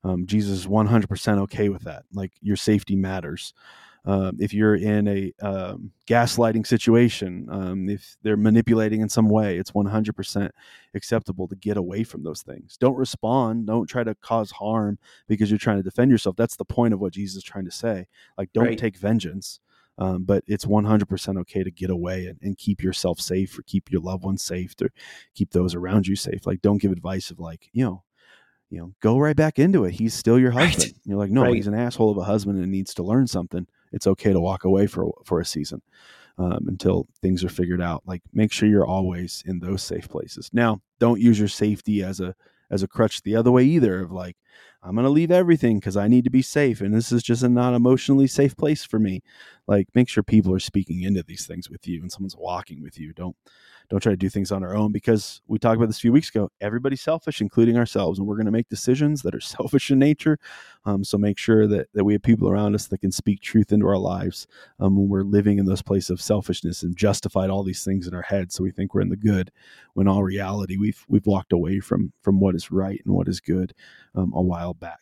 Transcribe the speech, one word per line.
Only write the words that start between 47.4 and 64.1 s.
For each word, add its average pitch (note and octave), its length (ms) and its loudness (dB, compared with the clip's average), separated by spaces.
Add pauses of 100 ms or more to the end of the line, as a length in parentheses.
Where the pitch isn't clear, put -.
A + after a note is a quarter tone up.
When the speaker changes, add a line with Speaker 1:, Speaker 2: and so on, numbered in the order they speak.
Speaker 1:
a B2+ 80 2
not B2 240 4
emotionally C3 540 4
safe C#3 280 0
place D3+ 280 -2
for A2 160 -2
me." F#2+ 240 -2 (420)
Like, G2+ 300 2
make B2 120 4
sure - 140 0
people F#2+ 320 4
are F#2 60 0
speaking F2+ 420 -4
into F#2+ 220 -2
these - 240 -16
things F2 200 -14
with E2 200 -18
you E2 140 -8
and F#2 100 -12
someone's F#2+ 260 -12
walking F2+ 460 -10
with - 160 -18
you. D#2 140 -14
Don't, F2 220 -10 (540)
don't G2 120 0
try A2 100 2
to F#2 60 0
do F#2+ 120 0
things G2 220 -4
on F#2+ 120 -4
our F2+ 120 -8
own, G#2+ 160 0
because G#2+ 560 0
we A2 100 -2
talked A2+ 200 2
about A#2 100 2
this A2 100 -4
a - 40 -12
few A#2 100 4
weeks D3+ 180 2
ago. G2+ 220 -2 (100)
Everybody's B2 400 -4
selfish, D#3+ 400 -4
including A#2 340 4
ourselves, G2 440 0
and G2 80 -4
we're G#2 100 -4
gonna A2 140 0
make A2+ 180 -2
decisions C#3+ 540 0
that F2+ 100 -4
are - 60 -8
<laughs> - 0 -
selfish - 500 -2
in C3+ 80 4
nature. D3 400 4 (480)
Um, G2+ 180 0
so G2+ 140 -2
make G#2 200 0
sure G#2+ 300 4
that, G#2 260 -2
that G#2 100 0
we G#2 100 4
have G2+ 100 0
people A2 260 4
around G#2 240 2
us G#2 140 -4
that F#2+ 120 -6
can F#2+ 120 -2
speak - 300 -2
truth - 300 2
into G#2 160 4
our G2 100 2
lives, F#2 500 -6 (320)